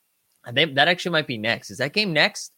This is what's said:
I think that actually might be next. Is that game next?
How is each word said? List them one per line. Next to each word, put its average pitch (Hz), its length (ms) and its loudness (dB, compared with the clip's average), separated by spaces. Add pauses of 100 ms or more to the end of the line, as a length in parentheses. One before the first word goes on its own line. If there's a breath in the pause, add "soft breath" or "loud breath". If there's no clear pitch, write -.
(460)
I 120 60 -14
think 139 240 2
that 143 120 6
actually 180 240 0
might 156 160 0
be 123 100 -6
next. 117 340 -4
Is 98 80 -8
that 139 120 -2
game 202 220 -2
next? 165 440 0